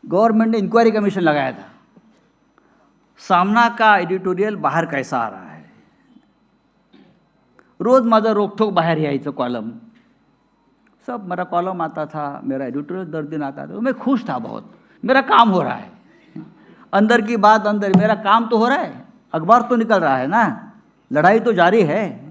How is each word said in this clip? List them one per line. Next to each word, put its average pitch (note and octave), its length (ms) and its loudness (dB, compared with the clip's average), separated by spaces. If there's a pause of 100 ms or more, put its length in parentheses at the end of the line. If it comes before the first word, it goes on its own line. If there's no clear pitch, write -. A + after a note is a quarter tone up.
गवर्नमेंट A3 480 2
ने A3+ 60 0
इंक्वायरी A3+ 320 2
कमीशन G3+ 300 -2
लगाया C#3+ 320 0
था, - 160 -18 (1500)
सामना G3+ 480 2
का A3 280 4
एडिटोरियल F#3 600 -2
बाहर D#3 300 -2
कैसा C3+ 320 -4
आ A2+ 100 -2
रहा F#2 220 -16
है, D#2 200 -20 (2000)
रोज A#3+ 240 4
माझं A3 260 2
रोकठोक G#3 420 -2
बाहेर E3 260 0
यायचं C#3+ 340 -4
कॉलम, A#2+ 380 -6 (1400)
सब G#3+ 200 -10
मेरा F3+ 160 -6
कॉलम F3+ 380 -4
आता D#3 240 -6
था, D3 380 -10
मेरा C3+ 220 -4
एडिटोरियल D3+ 400 -8
दर D#3 180 -8
दिन D3+ 180 -8
आता C#3 200 -10
था, D3+ 100 -14
तो G3+ 80 -10
मैं B3 140 -2
खुश B3+ 340 -2
था C3 100 -6
बहुत, A2+ 340 -12 (300)
मेरा C4 200 2
काम B3+ 260 6
हो F3+ 140 2
रहा B2 120 -4
है, - 160 -14 (1000)
अंदर A3 280 4
की A3+ 180 -4
बात G#3 280 4
अंदर, G3+ 300 0
मेरा G#3+ 260 4
काम A3 260 2
तो A#3 100 0
हो A3+ 100 2
रहा C#4+ 100 0
है, - 260 -10 (300)
अखबार G3 280 4
तो A#3+ 140 -2
निकल A3 240 2
रहा C#3 160 2
है B2+ 100 -2
ना, G#3+ 460 -2 (380)
लड़ाई F3 300 4
तो A3+ 120 -2
जारी F#3 300 4
है। D3+ 480 -2